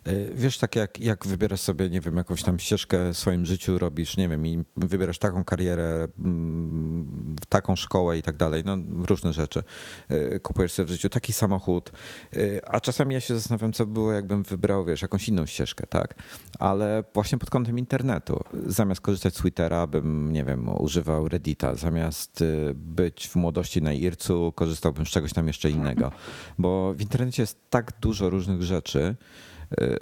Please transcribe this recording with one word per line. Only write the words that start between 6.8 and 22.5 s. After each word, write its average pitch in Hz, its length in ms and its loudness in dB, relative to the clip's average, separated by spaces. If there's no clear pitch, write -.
taką 98 260 4
szkołę 87 420 2
i 78 40 -2
tak 76 160 -4
dalej, 80 280 2
no, 98 120 0
różne 90 280 2
rzeczy, 78 300 -2
y, 76 320 0
kupujesz - 300 0
sobie 95 120 0
w 76 40 -6
życiu 90 200 -2
taki 120 240 -2
samochód, 92 580 0
y, 101 320 0
a 113 120 0
czasami 135 340 0
ja 131 80 0
się 123 140 -2
zastanawiam, 110 380 0
co 113 120 0
by 107 80 -4
było, 110 180 2
jakbym 101 320 0
wybrał, 95 420 0
wiesz, 82 160 0
jakąś 98 280 -2
inną 90 160 4
ścieżkę, - 420 -4
tak? - 280 -2
Ale 104 440 2
właśnie 104 240 2
pod - 120 -6
kątem 120 300 0
internetu, 127 640 -2
zamiast 95 360 2
korzystać 98 320 0
z - 40 -12
Twittera, 85 500 2
bym, 76 460 0
nie 78 100 0
wiem, 64 260 0
używał 78 500 2
Reddita, 73 460 0
zamiast, 80 640 -2
y, 76 340 2